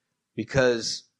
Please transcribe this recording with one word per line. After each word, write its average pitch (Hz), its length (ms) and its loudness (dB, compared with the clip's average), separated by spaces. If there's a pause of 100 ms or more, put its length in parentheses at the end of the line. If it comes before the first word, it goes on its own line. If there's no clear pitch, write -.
(360)
Because 120 760 0 (100)